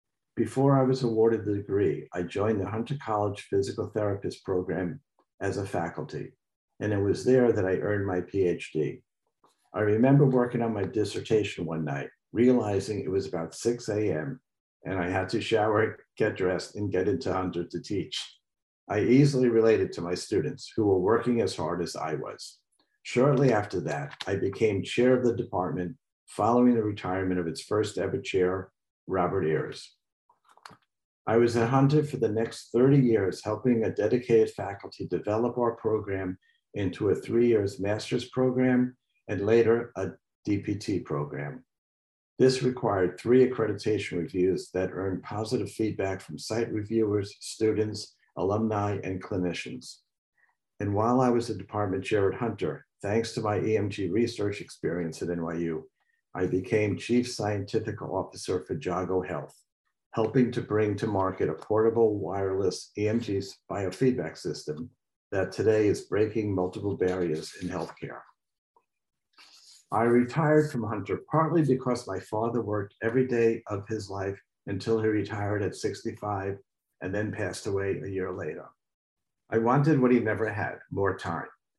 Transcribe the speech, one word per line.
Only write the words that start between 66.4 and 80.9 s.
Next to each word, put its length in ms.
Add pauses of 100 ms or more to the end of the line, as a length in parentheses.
multiple 420
barriers 640
in 80
healthcare. 500 (1700)
I 100
retired 680
from 120
Hunter 480
partly 320
because 440
my 120
father 420
worked 420
every 240
day 420
of 200
his 220
life 280 (280)
until 340
he 80
retired 540
at 140
sixty-five 840 (440)
and 120
then 160
passed 360
away 380
a 40
year 240
later. 340 (840)
I 80
wanted 420
what 100
he 80
never 320
had, 280 (120)